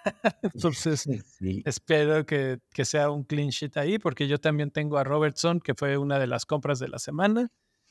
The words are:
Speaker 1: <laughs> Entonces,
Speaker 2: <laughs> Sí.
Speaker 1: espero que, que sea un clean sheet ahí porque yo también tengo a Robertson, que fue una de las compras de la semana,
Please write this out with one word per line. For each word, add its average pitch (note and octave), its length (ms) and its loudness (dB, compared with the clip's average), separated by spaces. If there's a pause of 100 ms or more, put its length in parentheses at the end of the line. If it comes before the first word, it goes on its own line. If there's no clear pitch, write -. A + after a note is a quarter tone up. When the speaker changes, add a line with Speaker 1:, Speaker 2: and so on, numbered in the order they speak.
Speaker 1:
<laughs> - 380 -2
Entonces, E3 640 -2
Speaker 2:
<laughs> B2 200 -4 (140)
Sí. F#2+ 260 -4
Speaker 1:
espero D3+ 640 2
que, C3+ 320 0 (120)
que C3+ 140 -2
sea D3 240 2
un D3 140 -2
clean C#3+ 260 -2
sheet C3+ 280 -6
ahí D#3+ 200 0
porque D3 300 -2
yo C#3+ 100 2
también D3 320 0
tengo D3 300 -2
a C3+ 40 4
Robertson, D3+ 560 2
que - 140 -2
fue C#3 240 0
una C#3+ 220 0
de C3 80 0
las A#2+ 180 -2
compras C#3+ 320 -2
de C3+ 120 -6
la C3 100 -8
semana, G#3+ 520 0 (400)